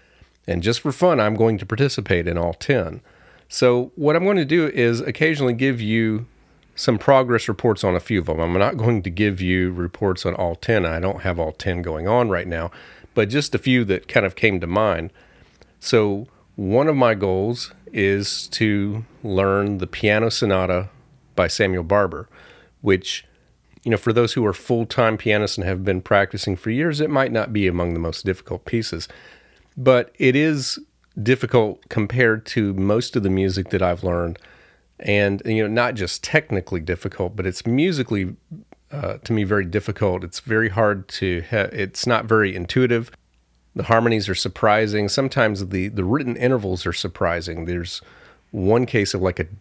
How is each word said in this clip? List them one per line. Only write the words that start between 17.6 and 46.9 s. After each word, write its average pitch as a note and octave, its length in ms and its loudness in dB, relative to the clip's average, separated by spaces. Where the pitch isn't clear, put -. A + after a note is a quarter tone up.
is G2+ 580 0
to G#2 540 0
learn G2 540 2
the F2+ 100 -4
Piano G#2+ 400 2
Sonata F#2 600 0
by F2 140 2
Samuel F#2+ 340 0
Barber, F2 460 0
which, - 440 0
you A#2+ 80 -2
know, A2 60 4
for A2+ 160 0
those A#2 220 2
who A#2 120 0
are G2 60 2
full-time A2+ 640 0
pianists G#2 420 0
and F2+ 80 -4
have F#2 180 -2
been F#2 160 0
practicing G2 540 0
for A2 160 -4
years, D3 300 -2
it D3+ 100 0
might C3+ 220 2
not A2 200 -2
be G2+ 140 2
among F2 280 0
the E2 40 -4
most E2 260 -6
difficult - 420 -6
pieces, G#2+ 420 -6
but B2+ 400 2
it C3 200 4
is D3 420 0
difficult A2+ 680 0
compared A2+ 580 0
to G#2 280 -2
most G2+ 420 0
of G#2 80 0
the G2 60 2
music F#2+ 400 0
that F#2 120 0
I've F2+ 220 0
learned. F2 340 -2
And, G2+ 440 2
you A2 180 0
know, G#2 100 -2
not A#2+ 220 0
just G2 300 -6
technically G2 560 -2
difficult, F2+ 560 -6
but F#2+ 100 -4
it's - 180 -6
musically, A#2+ 680 0
uh, G#2 320 -8
to - 100 -4
me, G#2 120 2
very G2 200 0
difficult. F#2 600 -2
It's - 160 -12
very A2 300 0
hard G#2 400 0
to F2 380 -2
ha-, G#2+ 220 -2
it's - 340 -6
not A2+ 200 2
very G#2+ 320 2
intuitive. A#2 560 0
The F#2+ 80 -4
harmonies A2+ 440 2
are F#2+ 60 -2
surprising. G#2 760 0
Sometimes G#2+ 600 0
the, F#2+ 180 -2
the G#2 160 -4
written B2 320 0
intervals G#2+ 500 0
are F2 80 -2